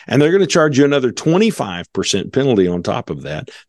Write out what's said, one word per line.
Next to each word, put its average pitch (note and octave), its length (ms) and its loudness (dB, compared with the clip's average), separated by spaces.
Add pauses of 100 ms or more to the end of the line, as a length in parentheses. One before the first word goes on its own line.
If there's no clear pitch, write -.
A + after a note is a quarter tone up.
And C3 140 2
they're D#3 120 4
gonna G3 120 2
charge D#3 320 2
you C#3+ 60 6
another C#3 300 0
twenty-five D#3 800 -2
percent F#2+ 400 -4
penalty B2 340 2
on F2+ 160 -2
top G#2+ 260 -4
of D2 120 -10
that. D2 300 -10 (180)